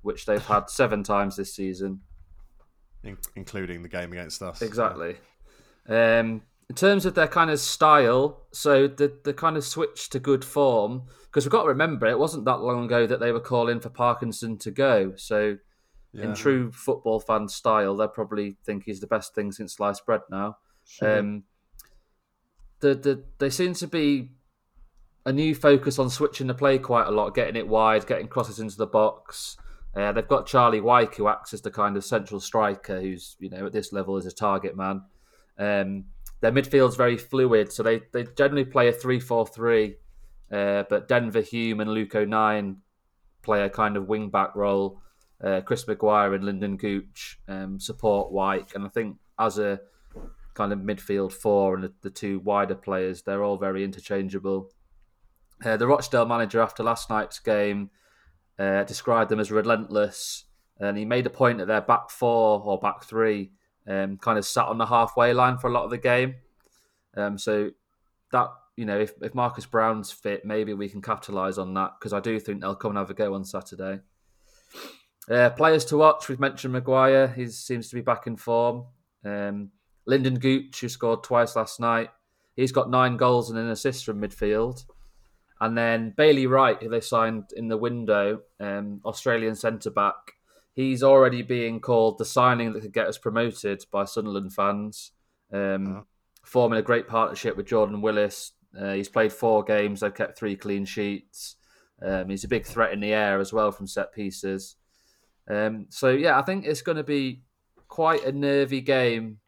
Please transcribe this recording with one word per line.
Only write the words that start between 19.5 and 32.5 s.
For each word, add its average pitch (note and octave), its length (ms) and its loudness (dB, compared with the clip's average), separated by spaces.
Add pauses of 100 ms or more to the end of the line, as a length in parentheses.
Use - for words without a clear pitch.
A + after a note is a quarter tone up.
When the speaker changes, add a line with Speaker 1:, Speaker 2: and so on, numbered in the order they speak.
Speaker 1:
since G2 220 -12
sliced G2+ 320 -4
bread A2 240 0
now. G2+ 280 -6 (440)
Speaker 3:
Mm-hmm. G#2+ 180 2
Speaker 1:
Um, G#2 240 -6 (1400)
the, C#3 160 4
the, C3+ 280 0 (160)
they C#3 100 0
seem F3+ 260 -2
to F3 120 -8
be C#3+ 440 0 (960)
a C3 60 0
new D3+ 240 0
focus C#3 440 4
on B2+ 100 2
switching C#3+ 380 -2
the B2 60 -4
play C3+ 240 2
quite A#2+ 300 2
a G2+ 40 -2
lot, G#2 240 0
getting A#2 200 -2
it A2+ 120 -4
wide, A2 400 4
getting A#2 200 -2
crosses A#2 320 -4
into G#2+ 180 -10
the - 100 -2
box. - 680 -2 (380)
Uh, G2+ 160 0
they've A2 160 -2
got C#3 200 2
Charlie A#2 340 4
Wyke, A#2 340 4
who G#2 120 0
acts - 260 -4
as G#2 80 -12
the G2+ 100 -8
kind G#2 240 -2
of G2 80 -4
central G#2 360 -4
striker, G2+ 600 -2